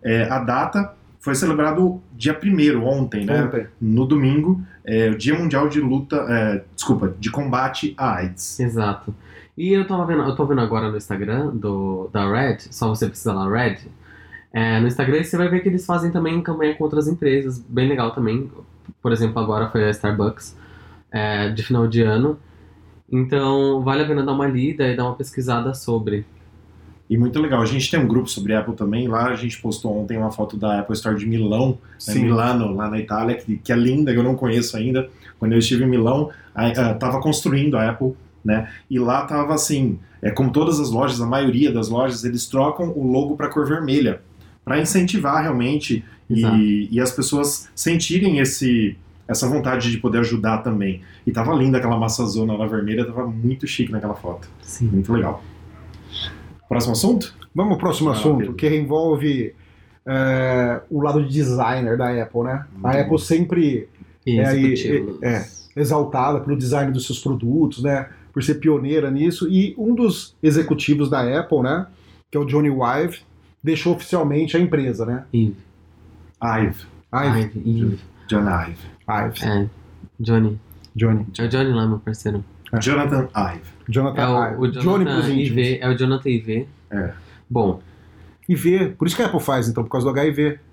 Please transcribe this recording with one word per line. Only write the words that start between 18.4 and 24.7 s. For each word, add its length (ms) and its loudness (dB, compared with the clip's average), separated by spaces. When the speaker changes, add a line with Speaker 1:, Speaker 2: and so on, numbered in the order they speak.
Speaker 3:
Por 100 2
exemplo, 260 0
agora 300 -2
foi 160 0
a 60 2
Starbucks, 680 -2
é, 380 -2
de 120 -4
final 240 2
de 160 2
ano. 360 2
Então, 680 2
vale 200 2
a 40 0
pena 180 0
dar 80 0
uma 140 0
lida 420 0